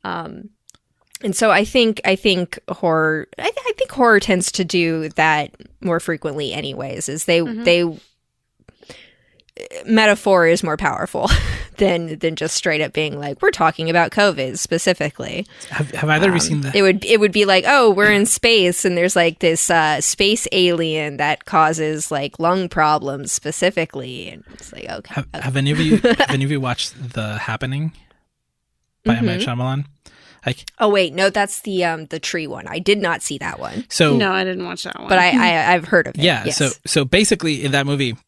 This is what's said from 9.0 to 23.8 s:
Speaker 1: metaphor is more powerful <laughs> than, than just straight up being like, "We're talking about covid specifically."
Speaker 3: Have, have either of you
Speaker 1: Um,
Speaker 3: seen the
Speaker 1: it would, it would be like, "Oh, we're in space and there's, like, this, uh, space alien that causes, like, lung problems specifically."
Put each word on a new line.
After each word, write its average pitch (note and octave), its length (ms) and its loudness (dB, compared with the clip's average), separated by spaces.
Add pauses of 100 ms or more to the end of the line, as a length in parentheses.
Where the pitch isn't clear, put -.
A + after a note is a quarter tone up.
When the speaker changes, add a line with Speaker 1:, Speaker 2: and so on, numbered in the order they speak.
Speaker 1:
metaphor G#3 600 4
is E3+ 160 2
more D#3 140 -2
powerful - 520 -4 (240)
<laughs> - 240 -10
than, E3+ 420 -2
than D#3+ 180 -2
just D#3 200 -6
straight D3+ 240 -2
up D3+ 120 -4
being D3 260 -4
like, C#3+ 240 -8
"We're F#4+ 80 2
talking D#3+ 400 0
about E3 200 2
covid D3 480 0
specifically." E3+ 880 -4 (240)
Speaker 3:
Have, D3 220 -4
have - 160 -2
either D#3 200 4
of F3+ 60 2
you E3+ 60 2
Speaker 1:
Um, - 0 -
Speaker 3:
seen D3+ 220 -2
the C3+ 140 -4
Speaker 1:
it G3+ 60 4
would, F#3+ 220 2
it A3+ 160 4
would G#3 120 2
be G#3 120 2
like, F#3+ 240 2
"Oh, B3+ 220 6
we're G3+ 200 4
in G3+ 160 4
space G3+ 580 2
and F3+ 120 2
there's, F3 180 0
like, E3+ 260 2
this, E3 300 2
uh, D#3 300 2
space - 520 0
alien D#3+ 680 0
that D3 260 -2
causes, D#3 680 0
like, C#3+ 280 -6
lung F3 300 0
problems D3 640 -2
specifically." C#3 1000 -4